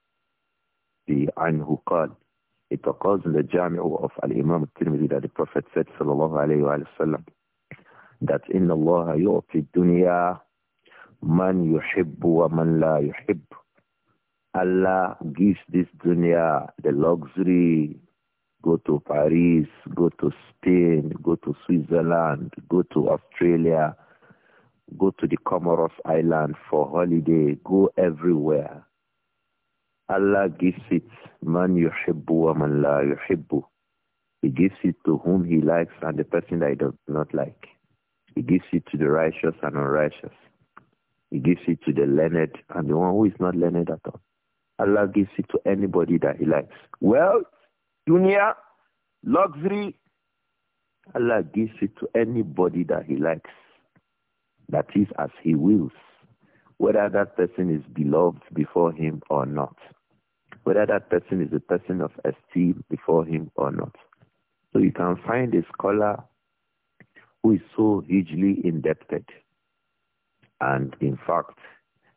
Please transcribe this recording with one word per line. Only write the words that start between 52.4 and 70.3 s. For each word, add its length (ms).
that 220
he 100
likes. 340
That 260
is 120
as 120
he 120
wills, 380
whether 300
that 280
person 380
is 80
beloved 480
before 400
him 380
or 160
not, 300
whether 220
that 220
person 320
is 120
a 80
person 400
of 100
esteem 640
before 340
him 300
or 160
not. 240
So 80
you 120
can 240
find 280
a 80
scholar 500
who 100
is 80
so 300
hugely 580
indebted. 600